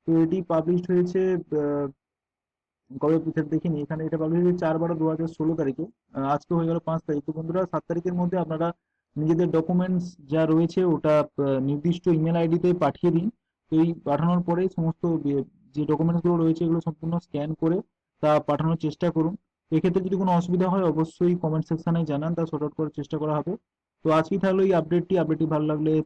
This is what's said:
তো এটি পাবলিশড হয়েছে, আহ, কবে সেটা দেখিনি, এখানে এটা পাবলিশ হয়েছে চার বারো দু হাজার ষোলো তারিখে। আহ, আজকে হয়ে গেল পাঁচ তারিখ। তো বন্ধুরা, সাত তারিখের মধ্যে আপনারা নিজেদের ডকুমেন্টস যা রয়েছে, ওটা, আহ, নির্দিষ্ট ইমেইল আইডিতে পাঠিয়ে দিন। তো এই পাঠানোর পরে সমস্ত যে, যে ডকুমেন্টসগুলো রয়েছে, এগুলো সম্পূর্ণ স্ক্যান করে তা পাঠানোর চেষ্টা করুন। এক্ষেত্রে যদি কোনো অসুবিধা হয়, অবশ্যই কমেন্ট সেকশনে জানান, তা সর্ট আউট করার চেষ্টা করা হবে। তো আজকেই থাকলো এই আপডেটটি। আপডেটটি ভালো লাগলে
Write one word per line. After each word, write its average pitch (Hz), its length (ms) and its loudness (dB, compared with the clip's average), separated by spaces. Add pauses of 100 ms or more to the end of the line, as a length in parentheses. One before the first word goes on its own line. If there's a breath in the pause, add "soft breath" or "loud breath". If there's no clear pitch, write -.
তো 165 160 4
এটি 175 200 0
পাবলিশড 170 480 0
হয়েছে, 185 440 2
আহ, 147 560 -2 (1080)
কবে 156 240 4
সেটা 156 180 -2
দেখিনি, 151 400 -2
এখানে 160 240 -6
এটা 156 120 -4
পাবলিশ 165 260 2
হয়েছে 180 140 4
চার 165 200 0
বারো 170 160 -2
দু 160 140 0
হাজার 160 200 -2
ষোলো 160 260 -2
তারিখে। 156 320 -4 (260)
আহ, 135 120 -6
আজকে 143 300 -2
হয়ে 165 120 0
গেল 165 120 0
পাঁচ 165 280 -6
তারিখ। 147 180 -4
তো 156 80 -8
বন্ধুরা, 165 380 -4
সাত 156 180 -4
তারিখের 175 260 -4
মধ্যে 180 240 -2
আপনারা 165 340 -4 (440)
নিজেদের 165 340 0
ডকুমেন্টস 180 680 0 (100)
যা 160 200 0
রয়েছে, 165 380 2
ওটা, 151 360 4
আহ, 139 380 0
নির্দিষ্ট 147 480 -2
ইমেইল 165 300 2
আইডিতে 170 380 2
পাঠিয়ে - 380 0
দিন। 170 180 0 (400)
তো 160 60 0
এই 170 180 2 (100)
পাঠানোর 170 380 2
পরে 175 340 0
সমস্ত 165 400 -2
যে, 143 280 0 (300)
যে 151 120 -2
ডকুমেন্টসগুলো 165 580 2
রয়েছে, 165 200 2
এগুলো 165 160 2
সম্পূর্ণ 165 380 -4
স্ক্যান 151 360 -6
করে 165 260 0 (400)
তা 151 200 4
পাঠানোর 156 360 0
চেষ্টা 160 340 -2
করুন। 165 260 0 (340)
এক্ষেত্রে 175 340 2
যদি 190 120 -2
কোনো 185 160 0
অসুবিধা 175 360 2
হয়, 190 140 0
অবশ্যই 160 540 0
কমেন্ট 156 300 -2
সেকশনে 165 380 -2
জানান, 151 300 -2
তা 165 120 -2
সর্ট 151 160 -4
আউট 147 120 -4
করার 151 160 -4
চেষ্টা 151 280 -8
করা 151 180 -2
হবে। 170 200 -4 (480)
তো 160 60 2
আজকেই 160 280 0
থাকলো 190 240 2
এই 190 120 4
আপডেটটি। 170 440 0
আপডেটটি 156 280 0
ভালো 151 200 0
লাগলে 156 400 0